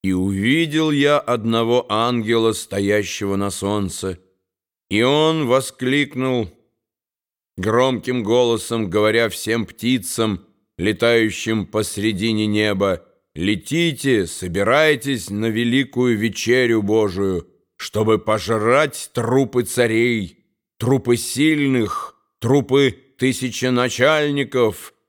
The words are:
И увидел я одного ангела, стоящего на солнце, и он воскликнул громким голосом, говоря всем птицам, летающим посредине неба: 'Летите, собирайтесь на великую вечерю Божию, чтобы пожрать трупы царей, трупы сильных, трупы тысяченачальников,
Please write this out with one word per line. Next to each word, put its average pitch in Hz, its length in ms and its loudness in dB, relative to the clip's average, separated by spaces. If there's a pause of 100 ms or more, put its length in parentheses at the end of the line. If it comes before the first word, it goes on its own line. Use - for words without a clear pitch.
И 95 80 0
увидел 139 800 0
я 147 260 2
одного 117 720 0
ангела, 113 640 0
стоящего 101 840 -2
на 101 120 -2
солнце, 98 720 -4 (720)
и 104 140 2
он 151 440 2
воскликнул 131 1000 -2 (1040)
громким 120 680 0
голосом, 117 680 0
говоря 107 400 2
всем 110 360 -4
птицам, 113 800 -2 (320)
летающим 110 880 0
посредине 107 800 -2
неба: 104 600 0 (280)
'Летите, 113 920 0
собирайтесь 110 1000 0
на 104 180 -4
великую 120 720 0
вечерю 117 640 0
Божию, 98 680 0 (260)
чтобы 110 420 0
пожрать 110 960 0
трупы 123 500 0
царей, 113 840 -2 (320)
трупы 120 400 2
сильных, 135 1000 -2 (240)
трупы 131 560 2 (220)
тысяченачальников, 127 1800 0 (160)